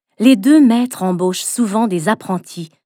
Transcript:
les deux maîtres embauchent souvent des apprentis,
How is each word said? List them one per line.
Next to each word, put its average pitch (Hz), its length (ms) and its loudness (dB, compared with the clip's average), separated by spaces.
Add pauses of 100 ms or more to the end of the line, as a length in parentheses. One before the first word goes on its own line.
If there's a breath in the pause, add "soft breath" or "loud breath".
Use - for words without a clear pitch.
(200)
les 254 160 6
deux 285 280 4
maîtres 247 380 0
embauchent 185 400 -2
souvent 220 460 -4
des 180 220 -4
apprentis, 175 600 -6 (160)